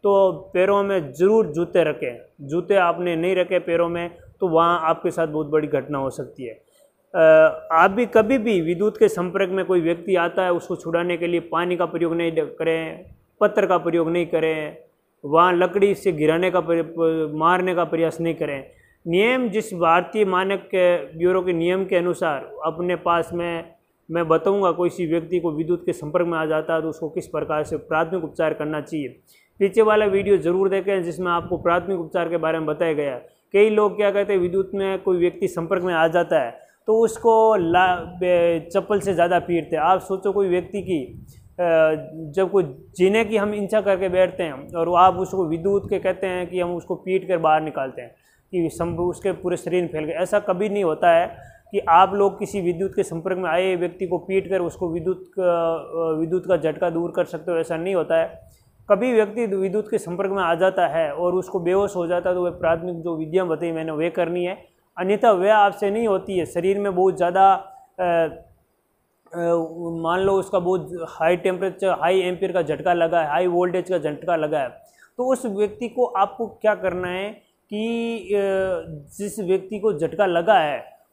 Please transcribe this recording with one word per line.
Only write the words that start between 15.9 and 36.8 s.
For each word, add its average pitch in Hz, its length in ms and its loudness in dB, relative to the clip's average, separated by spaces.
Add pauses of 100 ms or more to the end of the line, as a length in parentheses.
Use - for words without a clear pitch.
से 196 160 -2
गिराने 160 400 2
का 180 80 2
प्र-, 165 260 0 (140)
प-, 160 360 0
मारने 180 400 2
का 175 80 0
प्रयास 165 380 -2
नहीं 165 140 -2
करें। 143 340 -6 (380)
नियम, 226 420 2
जिस 208 240 -4
भारतीय 175 520 2
मानक 190 340 0
के 175 580 0
ब्यूरो 180 240 2
के 180 120 -2
नियम 180 320 0
के 185 100 -2
अनुसार 170 560 -2 (140)
अपने 170 300 -2
पास 170 380 0
में, 170 420 -6 (360)
मैं 165 160 0
बताऊंगा, 180 440 2
कोई 170 180 0
सी 175 160 -4
व्यक्ति 165 340 -2
को 165 120 0
विद्युत 160 340 -2
के 170 80 -2
संपर्क 170 340 -2
में 165 100 -2
आ 160 80 -2
जाता 156 280 -2
है 160 80 0
तो 165 80 -4
उसको 151 200 -8
किस 165 180 -8
प्रकार 151 360 -4
से 156 140 -6
प्राथमिक 160 460 -2
उपचार 156 300 -2
करना 151 280 -6
चाहिए। 143 400 -10 (380)
पीछे 196 220 2
वाला 214 240 6
वीडियो 196 320 2
ज़रूर 180 320 2
देखें 190 340 0
जिसमें 175 280 -4
आपको 170 260 -2
प्राथमिक 175 420 0
उपचार 165 300 -4
के 170 80 -2
बारे 160 220 0
में 156 80 -4
बताया 156 260 0
गया 143 200 -2
है। - 160 -14 (240)
कई 208 160 6
लोग 214 280 2
क्या 202 140 2
कहते 202 220 0
हैं, 185 60 2
विद्युत 180 340 0
में 196 260 -2
कोई 185 180 0
व्यक्ति 175 300 0
संपर्क 175 360 -2
में 185 100 0
आ 165 140 4
जाता 165 320 2
है 120 200 -4 (280)